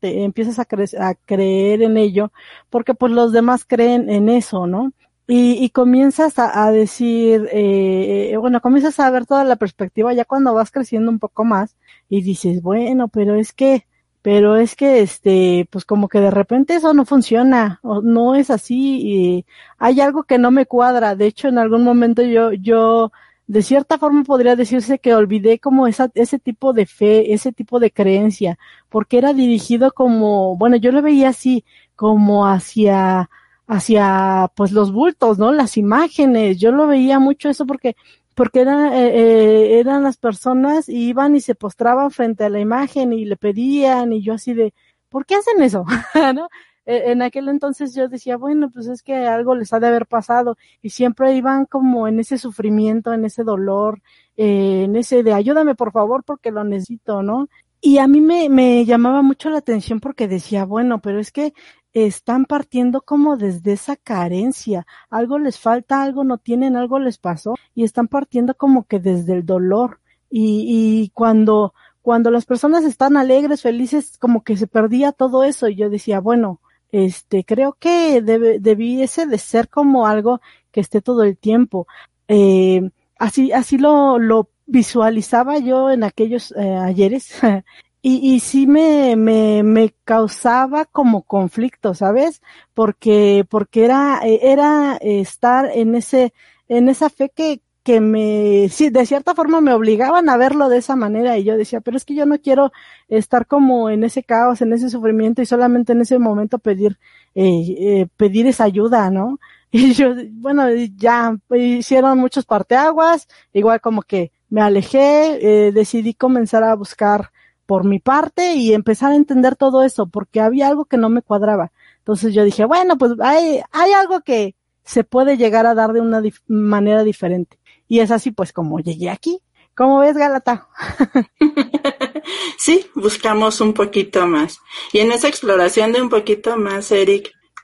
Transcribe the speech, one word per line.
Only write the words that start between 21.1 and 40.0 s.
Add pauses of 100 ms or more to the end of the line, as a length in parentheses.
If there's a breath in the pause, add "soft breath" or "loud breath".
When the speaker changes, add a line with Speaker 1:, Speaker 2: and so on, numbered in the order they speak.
Speaker 1:
De
hecho,
en
algún
momento
yo,
yo, (360 soft breath)
de
cierta
forma
podría
decirse
que
olvidé
como
esa,
ese
tipo
de
fe,
ese
tipo
de
creencia, (320 soft breath)
porque
era
dirigido
como,
bueno,
yo
lo
veía
así, (320 soft breath)
como
hacia, (360 soft breath)
hacia,
pues,
los
bultos,
¿no?
Las
imágenes,
yo
lo
veía
mucho
eso
porque, (380 soft breath)
porque
era,
eh, (640)
eh,
eran